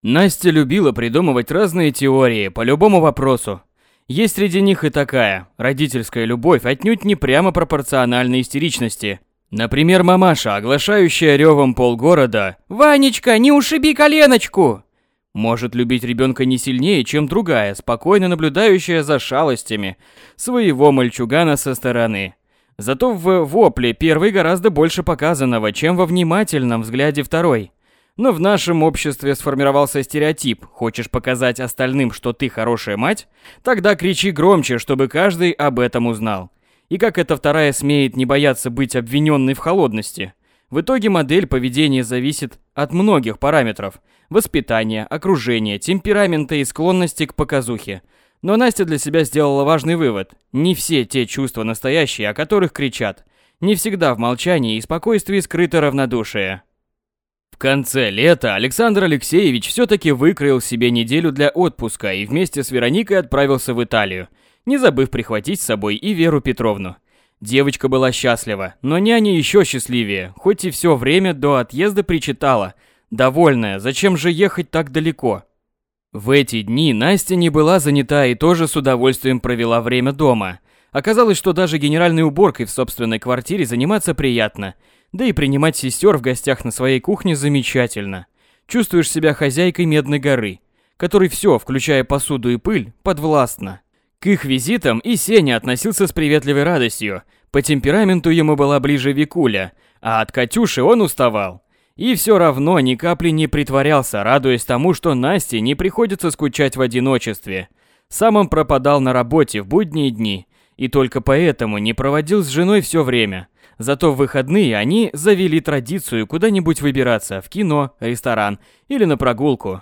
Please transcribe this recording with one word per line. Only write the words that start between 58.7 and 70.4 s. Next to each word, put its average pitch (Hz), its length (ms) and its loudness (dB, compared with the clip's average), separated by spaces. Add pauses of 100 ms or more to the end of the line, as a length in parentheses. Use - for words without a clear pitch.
Алексеевич 151 640 0
всё-таки 208 440 0
выкроил 143 500 2
себе 120 280 -2
неделю 131 440 0
для 143 160 2
отпуска 117 640 -4
и 98 120 -4
вместе 147 380 -2
с - 80 -8
Вероникой 151 460 0
отправился 135 560 0
в 117 100 -2
Италию, 95 460 -2 (360)
не 277 120 0
забыв 139 320 4
прихватить 117 500 -6
с - 60 -6
собой 104 320 -2
и 208 160 -4
Веру 165 260 2
Петровну. 104 560 -2 (460)
Девочка 135 480 0
была 131 240 2
счастлива, 110 680 -4
но 139 180 -2
няня 214 360 2
ещё 165 300 4
счастливее, 101 720 -4
хоть 190 260 0